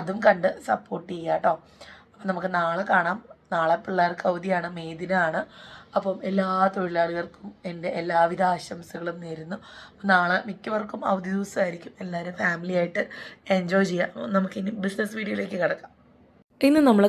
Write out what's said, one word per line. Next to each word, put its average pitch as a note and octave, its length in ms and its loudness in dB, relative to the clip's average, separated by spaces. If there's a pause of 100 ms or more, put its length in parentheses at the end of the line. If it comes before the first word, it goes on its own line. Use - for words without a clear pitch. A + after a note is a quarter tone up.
അതും F#3+ 260 -4
കണ്ട് F#3 220 6 (200)
സപ്പോർട്ട് G3 440 -4
ചെയ്യുക E3 220 -4
കേട്ടോ. E3+ 180 2 (600)
അപ്പോൾ - 180 -16
നമുക്ക് F3+ 280 -4
നാളെ E3+ 340 0
കാണാം. F3+ 260 4 (360)
നാളെ E3 300 4
പിള്ളേർക്ക് F3 460 0
അവധിയാണ്, F3 460 -2
മെയ് E3 260 -10
ദിനമാണ്. F3 400 0 (540)
അപ്പം G3 200 0 (120)
എല്ലാ F#3+ 200 0 (280)
തൊഴിലാളികൾക്കും E3+ 720 -2 (240)
എൻ്റെ E3+ 200 -6 (100)
എല്ലാവിധ E3+ 420 2 (120)
ആശംസകളും E3+ 680 -8
നേരുന്നു. D#3+ 320 -10 (540)
നാളെ F3+ 280 6 (100)
മിക്കവർക്കും G#3 520 -6 (100)
അവധി F#3+ 260 0
ദിവസമായിരിക്കും. F#3+ 680 -4
എല്ലാവരും F3 400 -6
ഫാമിലിയായിട്ട് F3 640 0 (520)
എൻജോയ് F#3 360 2
ചെയ്യാം. F3+ 180 0 (260)
നമുക്കിനി F#3+ 360 0 (120)
ബിസിനസ് G#3 360 -4
വീഡിയോയിലേക്ക് G3+ 420 -4
കിടക്കാം. - 300 -2 (680)
ഇന്ന് D4 280 6
നമ്മൾ G#3 200 8